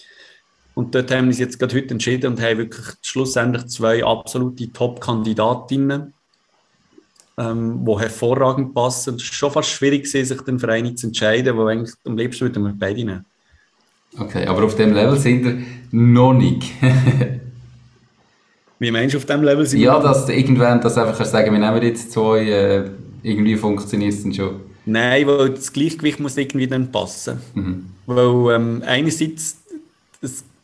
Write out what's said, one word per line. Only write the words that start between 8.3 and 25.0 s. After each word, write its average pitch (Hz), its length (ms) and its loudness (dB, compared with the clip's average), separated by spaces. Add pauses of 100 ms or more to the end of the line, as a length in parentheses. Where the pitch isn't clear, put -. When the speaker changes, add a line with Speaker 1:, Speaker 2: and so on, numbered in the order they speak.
Speaker 1:
passen. 127 360 -2
Und 117 60 -6
es 120 60 -12
ist - 120 -12
schon 143 160 -2
fast 147 200 -2
schwierig 139 340 0
gewesen, 135 220 -2
sich 131 160 -6
dann 127 160 -4
für 117 120 -2
eine 117 240 -2
zu 120 120 -8
entscheiden, 113 500 0
wo 113 80 2
eigentlich 113 300 -2 (100)
am 113 140 -6
liebsten 123 240 -4
würden 113 220 -2
wir 104 140 -4
beide 104 240 -4
nehmen. 95 220 -8 (960)
Speaker 2:
Okay, 98 280 -6
aber 98 180 0
auf 104 120 0
dem 107 160 4
Level 117 240 4
sind 123 260 2
wir 123 140 0 (340)
noch 120 440 6
nicht. 92 360 2 (120)
<laughs> 131 580 2 (1400)
Speaker 1:
Wie 120 80 0
meinst 120 240 0
du, 147 40 0
auf 127 80 -10
dem 147 180 2
Level 147 200 4
sind 127 160 2
Speaker 2:
Ja, 127 180 6
Speaker 1:
wir? 147 40 2
Speaker 2:
dass 139 240 2
du 123 80 0
irgendwann, 120 460 4
dass 113 140 2
du 120 80 2
einfach 110 140 -2
kannst 113 140 -2
sagen, 107 220 2
wir 104 80 4
nehmen 110 240 2
jetzt 117 260 -2
zwei, 110 300 2
äh, 98 500 2 (320)
irgendwie 107 340 0
funktioniert 101 560 -2
es - 120 -6
dann 98 100 -4
schon. 98 260 -6 (240)
Speaker 1:
Nein, 123 440 2